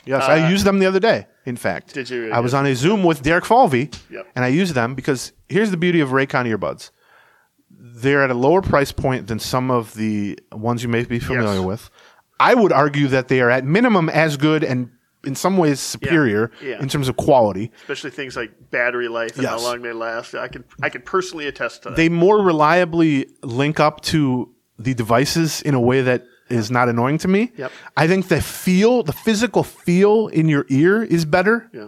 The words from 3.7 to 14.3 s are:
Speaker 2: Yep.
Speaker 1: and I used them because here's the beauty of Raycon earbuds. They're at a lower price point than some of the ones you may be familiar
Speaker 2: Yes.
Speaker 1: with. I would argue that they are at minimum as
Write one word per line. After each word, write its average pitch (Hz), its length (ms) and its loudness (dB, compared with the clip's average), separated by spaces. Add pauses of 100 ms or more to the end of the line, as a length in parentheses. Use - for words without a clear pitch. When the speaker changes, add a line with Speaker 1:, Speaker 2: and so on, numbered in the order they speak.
Speaker 2:
Yep. - 260 -16
Speaker 1:
and 127 80 -2
I 123 60 0
used 165 260 0
them 120 200 -2
because 127 360 -4 (160)
here's 202 240 0
the 180 60 -2
beauty 170 240 2
of 135 80 -2
Raycon 135 440 0
earbuds. 78 360 -6 (800)
They're 127 540 -2
at 131 80 2
a - 40 0
lower 147 260 4
price 139 300 0
point 131 360 -4
than 110 120 -6
some 127 320 -4
of 113 220 -2
the 104 440 -4 (140)
ones 117 320 -4
you 117 60 -4
may 117 140 0
be 117 160 -4
familiar 107 400 -2
Speaker 2:
Yes. 92 60 -2
Speaker 1:
with. 92 240 -8 (500)
I 175 160 4
would 196 180 4
argue 143 340 2
that 127 200 0
they 131 140 2
are 120 80 4
at 131 140 2
minimum 185 460 2
as 151 260 0